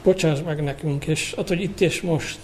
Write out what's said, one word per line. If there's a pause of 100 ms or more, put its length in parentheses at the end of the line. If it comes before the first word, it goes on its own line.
bocsáss
meg
nekünk,
és
add,
hogy
itt
és
most